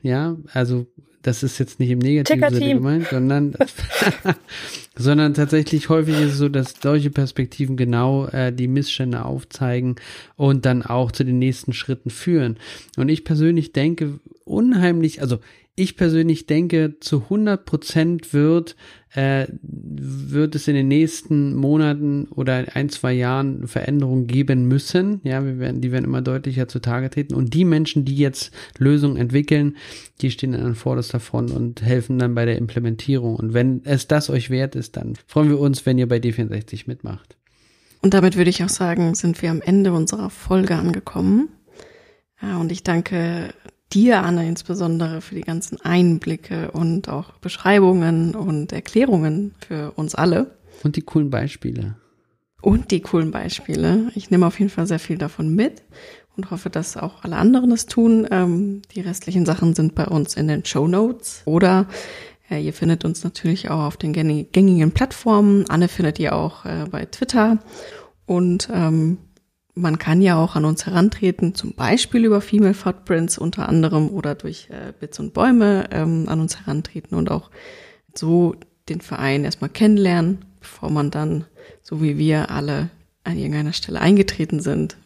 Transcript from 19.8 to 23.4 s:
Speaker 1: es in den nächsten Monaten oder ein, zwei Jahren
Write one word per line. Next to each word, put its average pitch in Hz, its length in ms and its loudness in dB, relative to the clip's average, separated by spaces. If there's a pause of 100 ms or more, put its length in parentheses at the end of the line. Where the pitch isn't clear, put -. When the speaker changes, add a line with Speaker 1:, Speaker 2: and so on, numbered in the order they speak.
Speaker 1:
es 147 140 -4
in 143 60 2
den 135 140 2
nächsten 147 680 2
Monaten 147 720 2
oder 127 480 -2
ein, 143 160 -2
zwei 131 220 -2
Jahren 131 540 -2